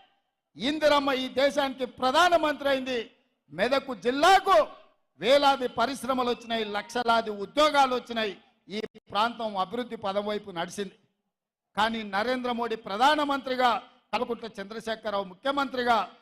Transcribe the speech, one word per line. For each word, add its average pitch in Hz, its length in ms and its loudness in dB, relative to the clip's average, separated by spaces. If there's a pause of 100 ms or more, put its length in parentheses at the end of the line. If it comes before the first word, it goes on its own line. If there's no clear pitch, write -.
(560)
ఇందిరమ్మ 285 560 2
ఈ 254 160 -2
దేశానికి 269 580 0
ప్రధానమంత్రి 302 800 2
అయింది. 254 420 -2 (400)
మెదకు 247 440 -2
జిల్లాకు 320 720 4 (500)
వేలాది 269 500 4
పరిశ్రమలు 247 640 -2
వచ్చినాయి, 226 340 -4
లక్షలాది 220 640 0
ఉద్యోగాలు 269 640 2
వచ్చినాయి, 226 440 -6 (300)
ఈ 208 140 -6 (280)
ప్రాంతం 220 460 -2
అభివృద్ధి 233 400 -4
పదం 202 300 -4
వైపు 208 240 -6
నడిచింది. 180 440 -6 (800)
కానీ 226 260 0
నరేంద్ర 240 500 -2
మోడీ 233 240 -4
ప్రధానమంత్రిగా 254 1080 0 (300)
కల్వకుంట్ల 233 360 -6 (140)
చంద్రశేఖరరావు 214 640 -6
ముఖ్యమంత్రిగా 247 840 -2 (120)